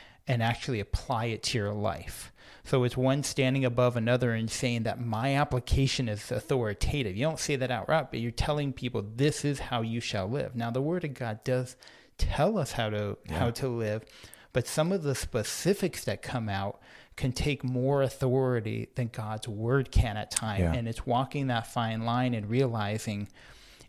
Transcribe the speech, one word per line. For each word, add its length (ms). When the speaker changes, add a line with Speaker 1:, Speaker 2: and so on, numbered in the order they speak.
Speaker 1:
and 140
actually 380
apply 460
it 180
to 140
your 160
life. 580
So 200
it's 140
one 260
standing 420
above 300
another 380
and 160
saying 340
that 160
my 360
application 720
is 220
authoritative. 840
You 100
don't 140
say 180
that 140
outright, 400
but 80
you're 120
telling 420
people, 280
"This 300
is 140
how 220
you 200
shall 260
live." 280
Now, 160
the 100
Word 240
of 80
God 320
does 320
tell 400
us 160
how 160
to, 280
Speaker 2:
Yeah. 100
Speaker 1:
how 120
to 180
live, 340
but 160
some 240
of 120
the 120
specifics 880
that 180
come 280
out 320
can 160
take 320
more 380
authority 920
than 180
God's 340
Word 440
can 260
at 120
times. 320
Speaker 2:
Yeah. 120
Speaker 1:
And 160
it's 160
walking 420
that 200
fine 360
line 300
and 160
realizing, 800